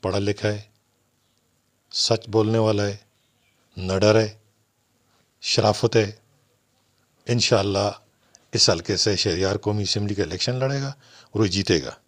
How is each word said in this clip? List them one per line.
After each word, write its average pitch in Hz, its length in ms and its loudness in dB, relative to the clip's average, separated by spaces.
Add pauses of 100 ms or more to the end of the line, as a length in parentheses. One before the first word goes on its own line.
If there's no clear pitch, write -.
पढ़ा 95 160 -2
लिखा 101 300 -2
है, 104 220 -6 (1200)
सच - 360 -2
बोलने 110 300 2
वाला 110 240 2
है, 101 180 -4 (800)
निडर 95 380 4
है, 107 240 0 (1000)
शराफत 107 540 0
है। 107 220 0 (1080)
इंशाअल्लाह 101 800 0 (480)
इस - 160 4
हल्के 90 260 0
से 101 200 0
शहरियार 95 400 0
कौमी 104 260 -2
असम्बली 101 320 -4
का 95 80 -2
इलेक्शन 107 300 -4
लड़ेगा 135 420 -4 (400)
और 104 60 0
वो 110 60 4
जीतेगा। 87 600 0